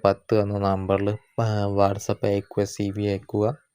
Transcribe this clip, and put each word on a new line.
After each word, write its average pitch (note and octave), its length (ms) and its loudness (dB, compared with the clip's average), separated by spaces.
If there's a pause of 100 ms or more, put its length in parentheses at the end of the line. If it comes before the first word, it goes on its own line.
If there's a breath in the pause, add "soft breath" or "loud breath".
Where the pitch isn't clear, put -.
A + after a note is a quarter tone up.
പത്ത് G2 320 2
എന്ന G2+ 220 0
നമ്പറിൽ, G2 600 0 (240)
ആ, G#2+ 240 0
WhatsApp G2+ 600 0
അയക്കുക, G2+ 380 0
സി G2+ 340 -4
വി G#2 60 -2
അയക്കുക. G#2 540 -2 (180)